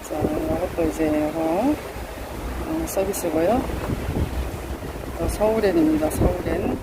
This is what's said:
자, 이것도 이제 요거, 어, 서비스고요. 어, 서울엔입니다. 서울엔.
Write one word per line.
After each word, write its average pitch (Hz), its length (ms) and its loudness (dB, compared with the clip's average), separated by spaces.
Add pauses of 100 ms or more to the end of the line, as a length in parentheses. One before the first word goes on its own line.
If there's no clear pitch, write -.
자, - 180 -6
이것도 160 680 0
이제 156 180 0
요거, 151 320 0 (1300)
어, 160 200 -2
서비스고요. 190 760 2 (1600)
어, 165 100 0
서울엔입니다. 185 840 4
서울엔. - 720 0